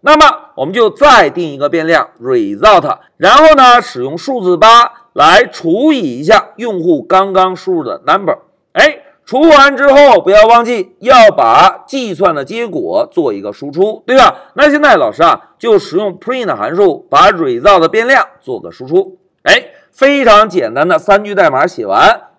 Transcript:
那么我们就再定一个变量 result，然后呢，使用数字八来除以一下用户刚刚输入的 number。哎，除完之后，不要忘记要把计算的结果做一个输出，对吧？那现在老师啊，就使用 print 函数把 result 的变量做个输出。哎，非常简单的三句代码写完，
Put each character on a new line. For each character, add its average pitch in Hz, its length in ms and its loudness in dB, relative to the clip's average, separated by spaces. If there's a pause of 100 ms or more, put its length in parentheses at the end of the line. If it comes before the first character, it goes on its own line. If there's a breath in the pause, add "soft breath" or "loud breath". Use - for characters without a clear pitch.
那 302 160 2
么 302 80 4 (320)
我 131 80 -6
们 165 80 -10
就 220 180 0
再 220 400 2
定 160 220 -10
一 139 60 -16
个 143 100 -4
变 160 180 -4
量 160 220 -2 (120)
result， 123 760 -2 (200 soft breath)
然 185 160 0
后 311 200 6
呢， 247 260 4
使 135 220 -10
用 135 140 -8
数 247 260 -8
字 180 140 0
八 247 340 4 (220 soft breath)
来 175 320 2
除 247 480 -4
以 156 260 -6
一 143 60 -10
下 196 320 0
用 214 260 -8
户 165 200 -2
刚 196 300 -2
刚 185 220 0
输 185 200 -8
入 160 100 -4
的 98 220 -10
number。 175 320 -4 (340)
哎， 294 260 -2 (260 soft breath)
除 262 160 -4
完 285 340 4
之 269 140 -2
后， 269 320 4
不 185 100 -4
要 214 160 4
忘 233 180 4
记 220 340 -8
要 220 320 4
把 131 560 0
计 254 260 -8
算 170 220 -2
的 143 100 -8
结 233 220 -10
果 110 440 -6
做 143 220 -4
一 101 80 -10
个 104 100 -12
输 139 200 -14
出， 190 360 -4
对 247 120 0
吧？ 220 180 2 (180 loud breath)
那 294 160 2
现 294 120 -2
在 262 140 4
老 127 140 -2
师 151 120 -4
啊， 160 180 2 (180 soft breath)
就 220 200 0
使 - 180 -8
用 196 240 -6
print 233 340 -6
函 117 220 -8
数 180 320 -2
把 165 240 2
result 165 480 0
的 160 80 0
变 220 180 -2
量 254 200 0 (140)
做 117 200 -12
个 85 100 -18
输 127 160 -20
出。 190 320 -4 (260)
哎， 220 240 -2 (220 soft breath)
非 277 340 -2
常 214 240 4
简 135 260 -6
单 143 120 -2
的 175 120 0
三 208 260 0
句 208 100 -10
代 185 160 0
码 135 160 -2
写 113 200 -8
完， 160 360 2 (160)